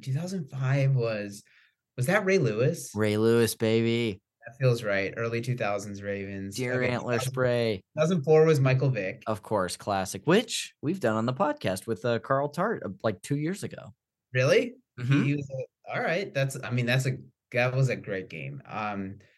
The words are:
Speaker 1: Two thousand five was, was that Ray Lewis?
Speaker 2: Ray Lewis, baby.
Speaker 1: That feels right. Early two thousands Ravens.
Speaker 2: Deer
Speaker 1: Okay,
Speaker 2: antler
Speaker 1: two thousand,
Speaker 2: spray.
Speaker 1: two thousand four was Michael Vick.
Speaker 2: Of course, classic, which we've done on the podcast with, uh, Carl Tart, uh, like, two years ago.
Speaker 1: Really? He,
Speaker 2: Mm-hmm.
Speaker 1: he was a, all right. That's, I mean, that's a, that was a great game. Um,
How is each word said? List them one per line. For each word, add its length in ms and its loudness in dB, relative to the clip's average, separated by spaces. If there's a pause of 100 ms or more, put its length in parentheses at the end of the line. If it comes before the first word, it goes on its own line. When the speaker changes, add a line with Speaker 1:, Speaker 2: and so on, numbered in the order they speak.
Speaker 1:
Two 120 -6
thousand 360 -6
five 440 2
was, 500 -2 (520)
was 120 -2
that 180 2
Ray 120 4
Lewis? 560 0
Speaker 2:
Ray 240 2
Lewis, 380 4
baby. 680 2 (240)
Speaker 1:
That 140 -16
feels 240 2
right. 320 -2
Early 240 -4
two 160 -2
thousands 480 -4
Ravens. 540 -6
Speaker 2:
Deer 260 -2
Speaker 1:
Okay, 80 0
Speaker 2:
antler 220 -4
Speaker 1:
two 60 0
thousand, 120 -4
Speaker 2:
spray. 460 0
Speaker 1:
two 240 -10
thousand 220 2
four 220 6
was 140 6
Michael 300 4
Vick. 360 -4
Speaker 2:
Of 160 -4
course, 360 0
classic, 480 -2
which 560 2
we've 180 -2
done 160 2
on 100 2
the 80 0
podcast 540 -2
with, 160 -4
uh, 160 0
Carl 300 0
Tart, 360 -4
uh, 40 -6 (140)
like, 180 -2
two 160 -2
years 260 -4
ago. 300 -14 (400)
Speaker 1:
Really? 420 4 (220)
He, 60 -8
Speaker 2:
Mm-hmm. 200 4
Speaker 1:
he 120 0
was 140 -8
a, 460 -12
all 80 -4
right. 300 -2
That's, 280 -2
I 100 -8
mean, 140 0
that's 200 2
a, 120 -2 (360)
that 200 2
was 160 4
a 60 0
great 340 -6
game. 380 -12
Um, 520 -6 (180)